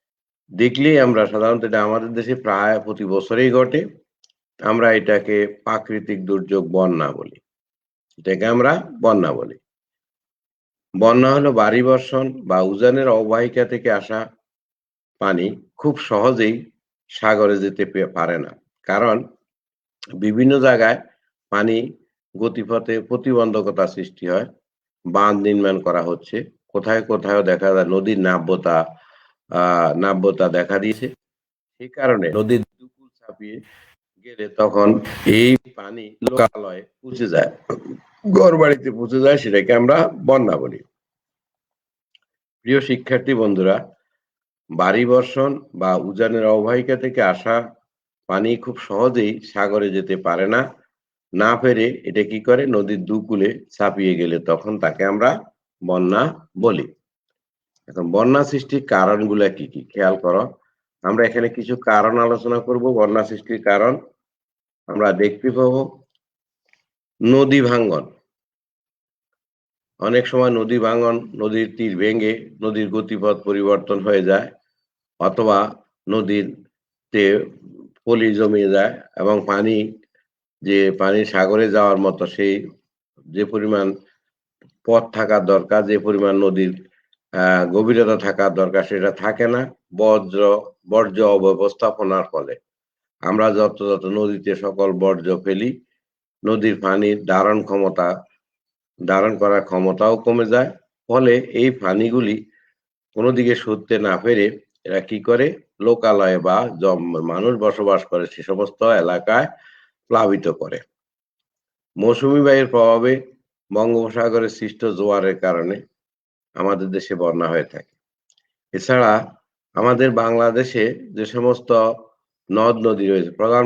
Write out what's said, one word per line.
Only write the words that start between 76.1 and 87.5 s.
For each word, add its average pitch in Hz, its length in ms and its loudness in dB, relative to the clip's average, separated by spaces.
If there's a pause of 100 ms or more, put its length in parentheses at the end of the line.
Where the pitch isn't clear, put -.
পলি 117 340 2
জমে 104 320 2
যায় 98 260 2 (220)
এবং 104 200 0 (120)
পানি, 104 300 0 (840)
যে 98 160 0 (140)
পানি 98 340 0
সাগরে 98 460 2
যাওয়ার 101 260 4
মতো 95 300 -2
সেই 98 280 -2 (720)
যে 85 200 -6
পরিমাণ 104 400 -2 (1040)
পথ 113 160 4 (100)
থাকা 107 260 0
দরকার, 98 480 2
যে 104 120 2
পরিমাণ 101 400 0
নদীর 95 320 2 (640)
আহ, 92 320 2